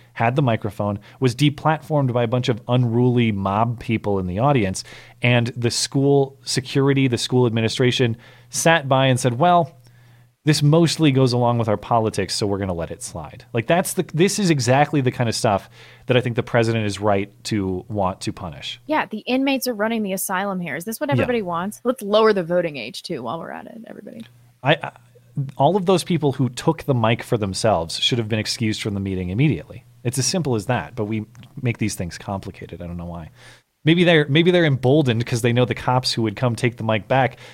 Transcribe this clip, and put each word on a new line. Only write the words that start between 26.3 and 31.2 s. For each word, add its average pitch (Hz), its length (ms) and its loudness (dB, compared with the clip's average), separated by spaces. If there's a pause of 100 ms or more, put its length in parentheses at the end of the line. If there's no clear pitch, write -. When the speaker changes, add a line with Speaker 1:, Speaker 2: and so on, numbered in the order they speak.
Speaker 1:
who 127 160 0
took 156 360 -2
the 139 100 0
mic 117 280 2
for - 140 -2
themselves 95 640 0
should - 160 0
have 113 140 -2
been 110 80 0
excused 107 420 -2
from 104 140 -4
the 98 60 -2
meeting 92 280 -4
immediately. 101 560 0 (180)
It's 123 160 -4
as 127 80 0
simple 147 280 -2
as 107 120 -2
that, 107 280 -4
but 110 100 -4
we 107 220 -4 (340)